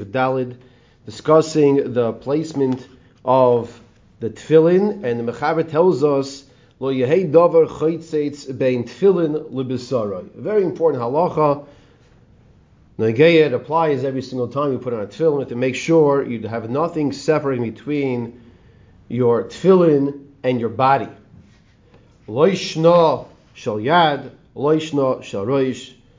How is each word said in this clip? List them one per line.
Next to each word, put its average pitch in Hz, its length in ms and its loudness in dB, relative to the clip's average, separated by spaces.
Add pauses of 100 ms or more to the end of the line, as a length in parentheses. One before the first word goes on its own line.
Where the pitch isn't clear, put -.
Dalid, 127 520 -4 (480)
discussing 147 880 2
the 117 200 0
placement 139 720 -4 (400)
of 123 560 2 (400)
the 113 120 -6
tefillin, 170 720 2
and 120 160 -2
the 117 120 -6
Mechaber 160 380 -2
tells 156 340 2
us, 139 420 -2 (340)
"Lo 135 120 -4
yehei 139 400 0
davar 165 360 6
chaytzeitz 151 880 -6
bein 127 280 0
tefillin 170 680 0
lebesarai." 120 840 -6
A 113 60 -18
very 202 220 0
important 147 400 0
halacha. 147 640 0 (1300)
Nagaya, 151 480 4
it 127 80 -2
applies 143 500 -2
every 131 200 -4
single 123 240 -6
time 143 240 -4
you 123 80 -4
put 123 140 -6
on 110 80 -6
a 98 40 -8
tefillin. 156 280 -2
You 143 80 -2
have 120 80 -8
to 120 60 -8
make 127 200 -2
sure 147 500 2
you 110 220 -8
have 113 240 -8
nothing 151 400 -2
separating 135 600 -2
between 123 680 -6 (680)
your 117 340 0
tefillin 160 800 2 (180)
and 127 180 0
your 113 100 -4
body. 123 400 0 (1160)
Lo 139 220 2
yishna 165 760 2 (260)
shel 107 240 -6
yad, 139 540 0 (240)
lo 143 200 0
yishna 139 480 -2
shel 101 220 -8
roish. 131 480 -4 (260)